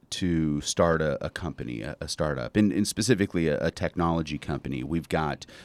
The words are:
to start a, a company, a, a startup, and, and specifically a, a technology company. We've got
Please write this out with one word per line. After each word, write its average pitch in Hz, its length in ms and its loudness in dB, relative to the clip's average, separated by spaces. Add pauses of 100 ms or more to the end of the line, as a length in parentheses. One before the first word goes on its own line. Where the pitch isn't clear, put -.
to 80 540 0
start 82 400 4
a, 73 220 0
a 73 40 -4
company, 62 540 -6
a, 71 180 -8
a - 80 -6
startup, 73 480 -2
and, 104 160 6
and 95 160 0
specifically 98 600 2
a, 73 180 2
a 85 40 0
technology 82 680 -2
company. 67 440 -6
We've 76 280 -4
got 76 340 -2 (200)